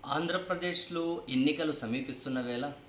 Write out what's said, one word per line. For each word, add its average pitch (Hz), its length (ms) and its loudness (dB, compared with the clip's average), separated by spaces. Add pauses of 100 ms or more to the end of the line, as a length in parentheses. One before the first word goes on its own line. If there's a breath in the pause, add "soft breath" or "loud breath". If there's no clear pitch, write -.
ఆంధ్రప్రదేశ్లో 170 1200 0
ఎన్నికలు 147 420 4
సమీపిస్తున్న 127 680 -2
వేళ 123 320 -2 (160)